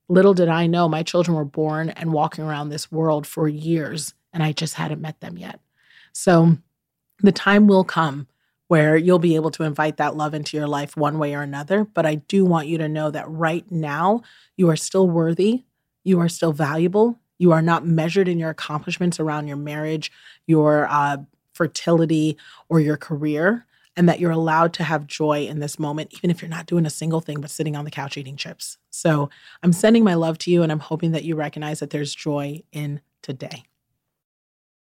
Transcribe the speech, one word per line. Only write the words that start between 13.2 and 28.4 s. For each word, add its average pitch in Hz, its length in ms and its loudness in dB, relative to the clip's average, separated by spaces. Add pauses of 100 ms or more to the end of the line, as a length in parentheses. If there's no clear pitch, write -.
right 160 400 -2
now, 170 520 -2 (340)
you 180 140 4
are 156 60 2
still 190 320 0
worthy. 170 540 0 (400)
You 185 160 2
are 170 100 2
still 165 240 -2
valuable. 175 680 0 (180)
You 180 140 6
are 160 100 4
not 165 240 2
measured 170 400 2
in 170 140 -2
your 160 100 -2
accomplishments 170 680 -4
around 151 260 -4
your 143 100 -8
marriage, 151 540 -6 (380)
your, 151 420 4
uh, 143 280 0 (340)
fertility, 160 840 0 (320)
or 165 120 4
your 147 160 2
career, 156 720 -2 (300)
and 175 120 6
that 160 100 2
you're 170 140 0
allowed 165 400 2
to - 100 -6
have 151 240 -2
joy 147 400 -2
in 147 140 -8
this 147 180 -8
moment, 151 360 -6
even - 140 -2
if 170 140 0
you're 165 60 -14
not 165 180 -12
doing 170 200 0
a 151 40 -4
single 160 300 -4
thing 147 200 -10
but 147 100 -10
sitting 151 260 -6
on 143 80 -8
the 147 80 -12
couch 143 240 -8
eating 139 200 -12
chips. - 420 -14 (120)